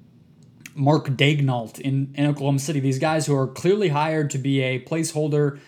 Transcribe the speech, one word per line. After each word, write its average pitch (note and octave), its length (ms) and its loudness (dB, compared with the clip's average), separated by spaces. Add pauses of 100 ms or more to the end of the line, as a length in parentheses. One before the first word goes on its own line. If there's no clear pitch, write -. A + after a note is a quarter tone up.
(760)
Mark C#3+ 320 2
Daignault C3+ 720 0
in, C3+ 340 -2
in D3 120 0
Oklahoma C#3 340 0
City, D3+ 180 -4
these C3 220 0
guys D#3 260 0
who D3 80 2
are C3+ 140 2
clearly F#3 400 2
hired D3+ 420 0
to C#3+ 80 -6
be C3+ 240 0
a C3 220 -2
placeholder D3+ 840 -2